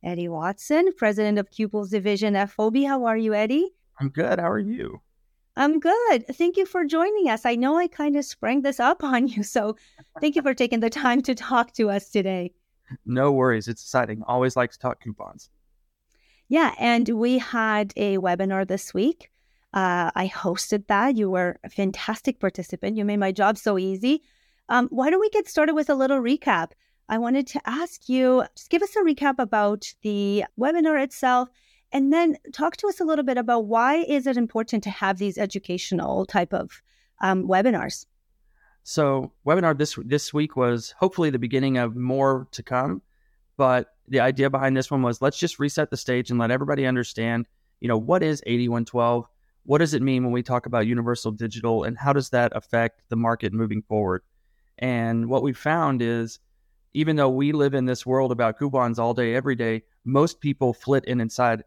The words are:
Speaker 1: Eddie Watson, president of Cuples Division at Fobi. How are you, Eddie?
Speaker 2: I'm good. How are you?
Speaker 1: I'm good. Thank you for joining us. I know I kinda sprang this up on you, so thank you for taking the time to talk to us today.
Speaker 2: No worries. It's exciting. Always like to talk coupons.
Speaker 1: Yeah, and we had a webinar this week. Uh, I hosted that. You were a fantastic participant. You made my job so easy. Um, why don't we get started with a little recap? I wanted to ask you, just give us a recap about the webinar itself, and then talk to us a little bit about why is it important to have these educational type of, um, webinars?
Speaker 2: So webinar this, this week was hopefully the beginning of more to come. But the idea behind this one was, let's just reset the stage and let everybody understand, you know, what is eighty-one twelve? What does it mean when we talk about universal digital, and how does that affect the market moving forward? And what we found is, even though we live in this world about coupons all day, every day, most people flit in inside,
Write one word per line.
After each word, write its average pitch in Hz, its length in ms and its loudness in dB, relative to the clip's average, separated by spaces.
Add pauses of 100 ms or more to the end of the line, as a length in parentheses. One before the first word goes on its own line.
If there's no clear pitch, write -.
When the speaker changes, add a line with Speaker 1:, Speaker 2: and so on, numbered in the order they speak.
Speaker 1:
Eddie 175 260 -6
Watson, 202 680 0
president 208 400 2
of 202 120 -4
Cuples 214 380 -4
Division 202 480 0
at 196 180 -2
Fobi. 226 320 2
How 269 200 0
are 226 100 2
you, 220 160 0
Eddie? 247 380 0 (280)
Speaker 2:
I'm 139 120 -2
good. 156 280 0
How 170 120 0
are 214 80 0
you? - 420 -6 (560)
Speaker 1:
I'm 294 240 2
good. 359 540 2
Thank 349 240 0
you 381 80 2
for 359 180 -2
joining 330 460 0
us. 226 160 -2
I 240 80 2
know 262 240 2
I 349 80 0
kinda 294 360 -2
sprang - 380 -2
this 269 180 -2
up 254 240 2
on 262 260 2
you, 208 140 -2
so 214 340 -2 (440)
thank 302 160 0
you 311 60 0
for 269 100 2
taking 240 280 0
the 233 100 0
time 254 320 0
to 254 120 0
talk 240 420 -2
to 214 120 2
us 196 220 -2
today. 185 420 -2 (540)
Speaker 2:
No 131 260 2
worries. 123 340 2
It's 117 140 -6
exciting. 110 460 -2
Always 127 300 0
like 123 160 0
to - 60 -20
talk - 240 -6
coupons. - 460 -16 (1000)
Speaker 1:
Yeah, 294 300 2
and 233 300 2
we 233 300 2
had 220 580 0
a 196 220 0
webinar 190 500 0
this 190 240 -6
week. 233 380 -2 (420)
Uh, 180 420 0
I 185 140 -2
hosted - 600 -4
that. 226 280 2
You 202 140 0
were 180 340 -2
a - 60 -14
fantastic - 720 -4
participant. 196 580 -4
You 208 80 -2
made 208 140 0
my 196 120 0
job 202 240 2
so 202 220 0
easy. 190 440 0 (460)
Um, 247 220 2
why 262 180 0
don't 370 120 2
we 427 100 2
get - 180 -2
started 311 260 2
with 302 140 0
a 294 60 4
little 269 240 2
recap? 233 540 0 (340)
I 220 120 -2
wanted 254 300 0
to - 200 -8
ask 311 400 -8
you, 254 360 4 (120)
just - 140 -12
give 339 100 2
us 392 160 -4
a 440 40 0
recap 285 380 2
about 208 600 0
the 202 440 -2 (140)
webinar 311 440 2
itself, 254 480 0 (420)
and 277 180 2
then 330 280 4 (160)
talk 302 240 -4
to - 80 -4
us 403 120 -2
a 370 60 0
little 302 220 0
bit 254 100 0
about 233 300 0
why 233 300 2 (120)
is 269 180 0
it 254 120 0
important 220 460 -2
to 202 60 -6
have 196 280 -2
these 196 180 -2
educational 190 880 -4
type 190 300 -2
of, - 260 -6 (400)
um, 190 260 0
webinars? 190 600 0 (800)
Speaker 2:
So 135 480 0 (140)
webinar 160 300 4
this, 147 260 -4
this 139 300 -2
week 147 240 -2
was 120 420 0
hopefully 185 300 2
the 131 100 -2
beginning 131 380 0
of 120 180 -2
more 131 580 0
to 120 100 -14
come. 131 400 -4 (560)
But 127 300 2 (200)
the 131 120 2
idea 135 280 2
behind 135 260 0
this 131 160 -2
one 135 120 0
was, 120 180 0
let's 143 180 0
just - 200 -4
reset 147 320 -2
the 131 80 -8
stage 123 320 -4
and 120 100 0
let 117 100 0
everybody 139 360 -2
understand, 117 600 -2 (340)
you 120 80 -6
know, 117 100 2
what 160 240 2
is 156 240 -2
eighty-one 117 400 0
twelve? 120 420 0 (360)
What 139 140 2
does 156 140 2
it 147 80 0
mean 131 240 0
when 123 80 0
we 123 100 -2
talk 123 220 -4
about 113 220 0
universal 120 460 -2
digital, 113 520 -2
and 120 140 -6
how 139 160 0
does 135 160 -2
that 120 260 0
affect 117 540 -2
the 120 60 -2
market 113 360 -2
moving 107 300 -2
forward? 101 400 -2 (560)
And 117 500 -2
what 127 140 0
we 139 100 -2
found 151 480 -2
is, 117 380 -4 (580)
even 156 200 2
though 139 140 4
we 135 200 0
live 143 240 2
in 127 120 0
this 127 200 -4
world 131 240 2
about 117 260 0
coupons 127 440 -2
all 117 140 0
day, 120 200 0
every 131 220 0
day, 113 260 -2 (220)
most 139 360 2
people 135 320 0
flit 135 340 0
in 123 140 -2
inside, 113 460 0